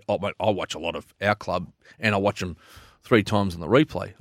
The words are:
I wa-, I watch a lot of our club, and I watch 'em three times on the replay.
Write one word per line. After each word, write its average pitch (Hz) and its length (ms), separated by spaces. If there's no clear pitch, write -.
I - 80
wa-, 95 240
I 95 120
watch 87 220
a 78 60
lot 82 160
of - 260
our 104 140
club, 90 340
and 107 160
I - 20
watch 98 240
'em 92 140
three 113 200
times 101 320
on 82 60
the 80 60
replay. 98 540